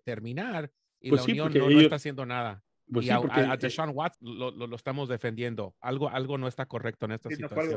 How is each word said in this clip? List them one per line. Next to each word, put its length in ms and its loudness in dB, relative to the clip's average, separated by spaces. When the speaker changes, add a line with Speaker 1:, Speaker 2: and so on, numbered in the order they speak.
Speaker 1:
terminar", 640 -6
y 80 -10
Speaker 2:
Pues 120 6
Speaker 1:
la 40 -2
Speaker 2:
sí, 80 0
Speaker 1:
Unión 140 0
Speaker 2:
porque 140 2
Speaker 1:
no, 40 6
no 60 6
Speaker 2:
ellos 140 12
Speaker 1:
está 120 6
haciendo 300 -8
nada. 360 -4
Speaker 2:
Pues 140 0
Speaker 1:
Y 20 0
Speaker 2:
sí, 60 4
Speaker 1:
a, 60 4
Speaker 2:
porque, 200 0
Speaker 1:
a, 120 2
a 20 0
Speaker 2:
eh, 40 -2
Speaker 1:
Deshaun 360 -4
Watson 440 -6
lo, 120 -6
lo, 160 -10
lo 100 -10
estamos 320 -6
defendiendo. 720 -4
Algo, 300 -2
algo 260 -4
no 120 -4
está 180 -6
correcto 400 -6
en 60 -4
esta 180 -8
Speaker 3:
Sí, 100 -8
no, 80 -8
fue 140 -2
algo, 140 -2